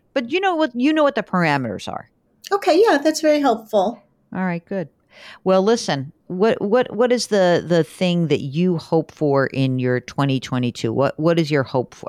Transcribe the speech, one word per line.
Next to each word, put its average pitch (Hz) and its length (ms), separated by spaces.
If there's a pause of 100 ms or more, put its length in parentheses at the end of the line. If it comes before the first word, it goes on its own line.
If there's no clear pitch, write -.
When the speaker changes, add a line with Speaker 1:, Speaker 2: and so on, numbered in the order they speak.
(140)
Speaker 1:
But 240 160
you 339 100
know 381 140
what, 311 200
you 254 180
know 311 100
what 277 140
the 214 80
parameters 139 640
are. - 200 (420)
Speaker 2:
Okay, 370 280
yeah, 403 180
that's 311 220
very 302 200
helpful. 220 600 (340)
Speaker 1:
All 185 100
right, 170 200
good. 185 240 (560)
Well, 190 180
listen, 190 500 (140)
what, 185 340
what, 202 340
what 233 180
is 240 160
the, 180 380
the 165 180
thing 175 440
that 147 120
you 165 380
hope 160 340
for 139 340
in 131 320
your 123 220
twenty 135 400
twenty-two? 123 520
What, 127 280
what 165 180
is 151 120
your 143 120
hope - 320
for? - 140